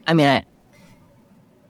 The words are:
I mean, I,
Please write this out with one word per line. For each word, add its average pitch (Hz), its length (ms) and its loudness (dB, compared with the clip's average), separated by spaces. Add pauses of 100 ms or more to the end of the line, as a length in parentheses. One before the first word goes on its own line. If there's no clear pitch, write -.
I 160 60 -2
mean, 147 140 2
I, 131 100 0 (1300)